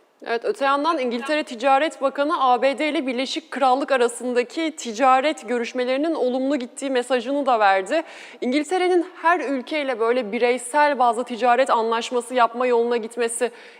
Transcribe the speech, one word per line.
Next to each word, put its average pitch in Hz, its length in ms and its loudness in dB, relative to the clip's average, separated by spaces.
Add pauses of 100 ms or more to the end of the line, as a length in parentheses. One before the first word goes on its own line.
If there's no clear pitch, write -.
(260)
Evet, 233 200 -4
öte - 200 -2
yandan 285 340 0
İngiltere 254 440 -2
Ticaret 269 580 0
Bakanı 269 420 0
A 247 180 4
B 269 160 2
D 302 120 -2
ile 285 180 -2
Birleşik 262 440 -6
Krallık 269 400 2
arasındaki 254 840 0
ticaret 262 760 0
görüşmelerinin 254 640 -2
olumlu 262 420 0
gittiği 254 340 -6
mesajını 254 560 -2
da 240 140 2
verdi. 196 420 2 (400)
İngiltere'nin 339 640 0 (160)
her 339 180 4
ülkeyle 262 600 -4
böyle 226 320 0
bireysel 247 680 2
bazı 240 240 2
ticaret 247 460 2
anlaşması 233 640 -2
yapma 240 340 2
yoluna 240 300 2
gitmesi 233 540 -4 (280)